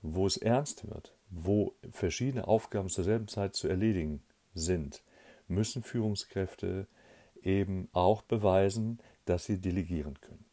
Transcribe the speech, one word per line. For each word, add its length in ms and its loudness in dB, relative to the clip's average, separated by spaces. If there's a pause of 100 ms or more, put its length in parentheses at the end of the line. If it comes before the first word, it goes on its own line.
wo 240 0
es 100 0
ernst 520 -2
wird, 260 -14 (160)
wo 440 2 (160)
verschiedene 560 -2
Aufgaben 420 0
zur 160 -2
selben 240 0
Zeit 280 -4
zu 120 -2
erledigen 540 0 (320)
sind, 480 -2 (460)
müssen 340 -2
Führungskräfte 1040 -4 (560)
eben 500 0
auch 300 4
beweisen, 800 2 (260)
dass 180 0
sie 160 0
delegieren 600 -2
können. 320 -20